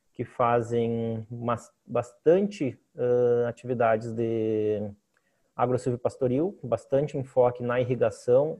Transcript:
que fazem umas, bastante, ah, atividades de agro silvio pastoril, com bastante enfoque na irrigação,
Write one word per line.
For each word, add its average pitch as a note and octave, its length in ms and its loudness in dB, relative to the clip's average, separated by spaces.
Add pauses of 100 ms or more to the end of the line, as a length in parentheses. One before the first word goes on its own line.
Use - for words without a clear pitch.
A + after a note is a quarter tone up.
(140)
que B2 100 -6
fazem A#2 1040 0
umas, A#2+ 400 -4 (160)
bastante, D3+ 960 0 (160)
ah, B2 540 2
atividades A#2 640 -2
de A2 760 -2 (640)
agro B2 240 0
silvio A#2+ 220 -4
pastoril, C3+ 640 -2
com B2 80 -8
bastante C#3 480 -2
enfoque B2 460 0
na B2 180 0
irrigação, B2 800 2